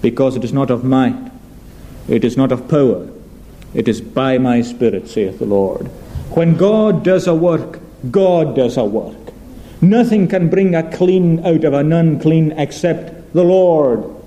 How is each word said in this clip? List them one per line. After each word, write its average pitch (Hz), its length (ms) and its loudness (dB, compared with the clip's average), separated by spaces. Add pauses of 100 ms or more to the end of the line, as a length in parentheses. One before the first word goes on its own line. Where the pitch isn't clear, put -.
Because 127 340 0
it 117 80 -6
is 117 80 -4
not 135 180 -2
of 120 140 -2
might, 131 460 0 (760)
it 117 160 0
is 120 120 -2
not 131 160 0
of 123 160 -6
power, 127 400 2 (640)
it 117 160 -2
is 107 140 -2
by 131 340 -2
my 123 240 2
Spirit, 120 480 -2
saith 180 300 -4
the - 80 -4
Lord. 98 400 -2 (460)
When 165 240 2
God 208 480 2
does 180 220 2
a 175 80 2
work, 160 460 -2 (300)
God 170 440 2
does 123 220 0
a 123 80 0
work. 101 320 -4 (640)
Nothing 214 480 4
can 175 220 0
bring 190 240 2
a 165 200 -2
clean 180 520 2
out 160 180 2
of 143 80 2
an 143 200 2
unclean 160 600 2
except - 800 -6
the 175 120 2
Lord. 160 600 4 (220)